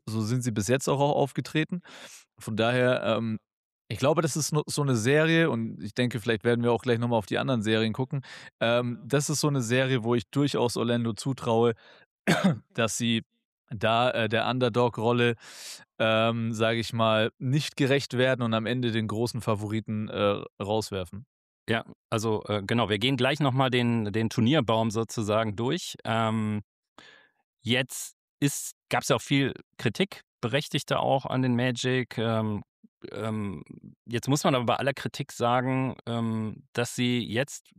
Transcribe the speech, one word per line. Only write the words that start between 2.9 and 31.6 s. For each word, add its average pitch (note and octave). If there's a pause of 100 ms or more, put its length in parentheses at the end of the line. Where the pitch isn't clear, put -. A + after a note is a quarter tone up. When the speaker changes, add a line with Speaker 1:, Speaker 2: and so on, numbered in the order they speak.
Speaker 1:
ähm, A2 (500)
ich A2
glaube, D3
das D3+
ist D#3
no-, D3+
so C#3+
eine C3+
Serie D#3
und A2+
ich G#2
denke, B2
vielleicht A2+
werden A#2
wir A#2+
auch A2+
gleich A#2+
nochmal A#2+
auf G#2+
die G#2+
anderen B2
Serien A2
gucken. C3 (380)
Ähm, A#2+
das C#3
ist C#3
so D3+
eine C#3+
Serie, B2+
wo A#2
ich A#2+
durchaus C3+
Orlando A#2
zutraue, A#2 (540)
<clears throat> E3
dass A2+
sie A2+ (480)
da, A#2
äh, A2+
der A2
Underdog-Rolle, A#2+ (600)
ähm, A2+
sag A2+
ich A2+
mal, A2+
nicht C#3
gerecht C#3
werden B2+
und A2+
am A2+
Ende B2
den A2
großen A2+
Favoriten, G#2+
äh, G2+ (180)
rauswerfen. G2+ (440)
Speaker 2:
Ja, A2+ (260)
also, A2
äh, G#2
genau, A2+
wir G#2
gehen B2+
gleich C3+
nochmal C3+
den, A#2
den A2+
Turnierbaum A2+
sozusagen G#2+
durch. C3+ (100)
Ähm, A2 (1000)
jetzt B2 (240)
ist, - (180)
gab's -
ja C3
auch -
viel C#3 (240)
Kritik, - (180)
berechtigte C3+
auch C3+
an C3
den B2+
Magic. B2+